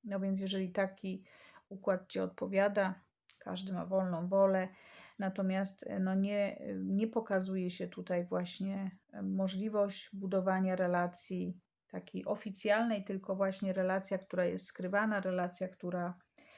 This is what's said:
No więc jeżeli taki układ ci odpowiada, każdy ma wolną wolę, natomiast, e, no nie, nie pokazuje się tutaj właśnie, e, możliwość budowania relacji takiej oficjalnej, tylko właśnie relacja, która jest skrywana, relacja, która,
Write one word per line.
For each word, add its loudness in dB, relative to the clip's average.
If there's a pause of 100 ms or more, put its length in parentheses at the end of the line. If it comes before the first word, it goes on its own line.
No -2
więc 2
jeżeli -2
taki -2 (440)
układ 0
ci -2
odpowiada, 2 (440)
każdy -6
ma -2
wolną 0
wolę, 6 (500)
natomiast, -2
e, -4
no 2
nie, 2 (180)
nie 0
pokazuje 0
się -6
tutaj -2
właśnie, -4 (140)
e, -8
możliwość 0
budowania 2
relacji 0 (280)
takiej -8
oficjalnej, 2
tylko -4
właśnie 0
relacja, 0
która -2
jest -2
skrywana, 0
relacja, -2
która, -4 (400)